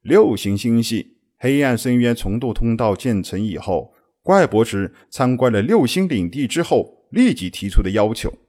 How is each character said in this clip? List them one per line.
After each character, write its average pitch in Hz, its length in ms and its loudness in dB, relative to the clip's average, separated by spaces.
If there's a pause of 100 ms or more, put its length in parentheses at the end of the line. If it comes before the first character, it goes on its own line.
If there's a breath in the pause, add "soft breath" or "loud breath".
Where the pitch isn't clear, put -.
六 143 360 4
星 101 200 -2
星 117 260 2
系 - 360 -6 (200)
黑 139 240 0
暗 127 140 2
深 123 200 0
渊 120 180 2
重 104 260 -4
渡 123 140 -4
通 113 220 0
道 107 200 0
建 104 260 -2
成 92 180 -6
以 101 180 -4
后， - 340 -4 (300)
怪 185 240 4
博 - 180 2
士 98 300 -6 (160 soft breath)
参 127 260 -2
观 127 160 2
了 104 80 2
六 156 260 2
星 185 220 -2
领 127 220 -2
地 131 160 -4
之 165 160 -2
后， - 480 -2
立 226 240 2
即 90 160 -8
提 - 180 -8
出 95 140 2
的 92 80 -2
要 107 240 0
求。 - 180 -8 (160)